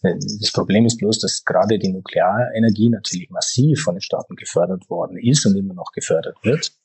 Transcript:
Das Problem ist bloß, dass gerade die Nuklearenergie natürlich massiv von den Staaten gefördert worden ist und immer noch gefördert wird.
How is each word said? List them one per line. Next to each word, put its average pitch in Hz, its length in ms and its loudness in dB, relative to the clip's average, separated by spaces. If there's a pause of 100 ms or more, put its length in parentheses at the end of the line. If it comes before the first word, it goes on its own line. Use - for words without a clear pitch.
Das 104 500 -2
Problem 104 340 4
ist - 120 0
bloß, 107 220 0
dass - 240 -6
gerade 98 340 2
die 95 140 -2
Nuklearenergie 104 960 2
natürlich 92 420 -4
massiv 123 520 2
von 87 120 -2
den 95 60 -8
Staaten - 340 -6
gefördert 90 560 -4
worden - 260 -6
ist 123 300 2
und 98 100 4
immer 98 180 -4
noch - 180 -12
gefördert - 500 -4
wird. 139 300 -2 (120)